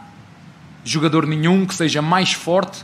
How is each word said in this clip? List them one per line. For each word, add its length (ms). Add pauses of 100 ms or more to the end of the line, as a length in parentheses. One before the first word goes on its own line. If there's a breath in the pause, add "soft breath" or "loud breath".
(840)
jogador 440
nenhum 400
que 80
seja 260
mais 320
forte 500